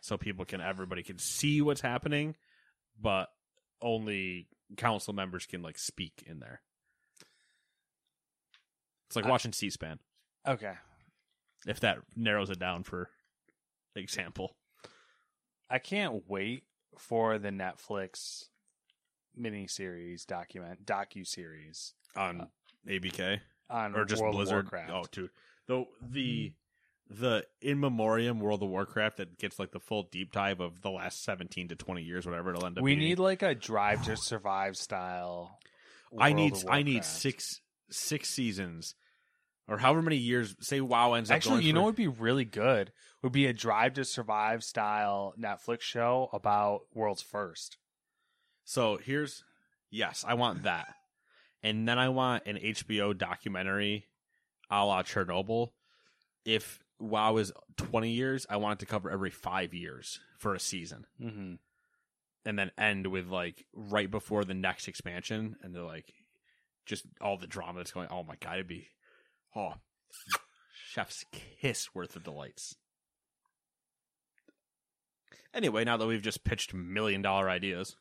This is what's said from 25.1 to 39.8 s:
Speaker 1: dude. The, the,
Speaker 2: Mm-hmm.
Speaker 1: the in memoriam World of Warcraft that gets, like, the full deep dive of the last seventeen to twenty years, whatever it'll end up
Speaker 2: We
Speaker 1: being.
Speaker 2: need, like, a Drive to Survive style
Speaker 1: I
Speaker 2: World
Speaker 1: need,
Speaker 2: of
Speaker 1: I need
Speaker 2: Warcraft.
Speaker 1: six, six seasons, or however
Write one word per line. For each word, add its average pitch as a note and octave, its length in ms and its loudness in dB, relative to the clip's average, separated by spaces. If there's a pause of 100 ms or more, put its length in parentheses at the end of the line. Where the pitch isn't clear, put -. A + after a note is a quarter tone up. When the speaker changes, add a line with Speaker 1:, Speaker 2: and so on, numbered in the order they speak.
Speaker 1:
dude. F#2 200 -10 (360)
The, B2+ 180 0 (240)
the, A#2+ 440 -2 (580)
Speaker 2:
Mm-hmm. G#2 120 -14
Speaker 1:
the A2+ 240 4 (140)
in C#3+ 200 0
memoriam A#2 600 4
World G#2 220 2
of G2+ 60 2
Warcraft G2+ 500 0
that F2 200 -8
gets, G2+ 200 -6
like, F#2+ 140 -6
the F2 80 -10
full G#2 240 -2
deep F#2 280 -8
dive G2 280 0
of F2 220 -6
the G2+ 80 -2
last F2+ 340 -6
seventeen F2+ 440 -6
to E2+ 80 -10
twenty F2+ 260 -6
years, F2 240 -6
whatever F2 240 -2
it'll F2 160 -2
end F2 120 -6
up B2+ 60 2
Speaker 2:
We C#3 100 6
Speaker 1:
being. D3+ 140 4
Speaker 2:
need, F3 100 2
like, F#3+ 240 2
a E3+ 140 4
Drive G#2+ 480 2
to A2 120 -2
Survive G2 600 -2
style F2+ 800 -6 (580)
Speaker 1:
I A#2+ 140 6
Speaker 2:
World D3+ 60 4
Speaker 1:
need, D#3 180 4
Speaker 2:
of F#2 140 -4
Speaker 1:
I C#3+ 140 4
need C#3+ 120 2
Speaker 2:
Warcraft. - 240 -2
Speaker 1:
six, - 420 -4 (300)
six - 400 -4
seasons, F#2 640 -4 (720)
or G#2 100 -2
however C#3+ 240 6